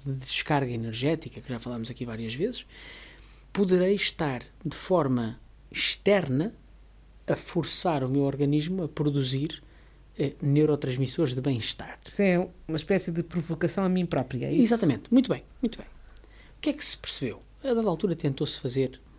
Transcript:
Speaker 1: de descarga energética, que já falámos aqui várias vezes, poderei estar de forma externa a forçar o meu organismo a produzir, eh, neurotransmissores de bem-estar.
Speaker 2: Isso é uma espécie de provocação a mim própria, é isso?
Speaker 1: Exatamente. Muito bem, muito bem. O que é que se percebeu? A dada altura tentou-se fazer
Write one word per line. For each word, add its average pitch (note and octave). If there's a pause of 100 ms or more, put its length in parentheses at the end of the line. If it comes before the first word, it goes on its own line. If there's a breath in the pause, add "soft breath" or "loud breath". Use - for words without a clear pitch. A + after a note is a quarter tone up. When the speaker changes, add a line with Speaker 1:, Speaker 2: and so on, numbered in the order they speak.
Speaker 1:
de C#3
descarga C3+
energética, A#2+
que -
já B2
falámos A#2
aqui B2
várias A2+
vezes, G#3+ (880 loud breath)
poderei F#3
estar C#3 (220)
de D3+
forma B2+ (320)
externa E3+ (720)
a D#3
forçar D3+
o B2+
meu C#3
organismo D3
a C#3+
produzir, C#3 (560 soft breath)
eh, -
neurotransmissores C#3+
de C3
bem-estar. -
Speaker 2:
Isso -
é F3+ (300)
uma D#3+
espécie F#3
de E3
provocação E3+
a F#3
mim F3+
própria, C3+
é C#3
isso? A#3
Speaker 1:
Exatamente. F3
Muito B3+
bem, C3+ (180)
muito -
bem. -
O -
que D4+
é -
que C#4
se -
percebeu? - (220)
A C4+
dada A3+
altura E3+
tentou-se C#3+
fazer B2+ (180)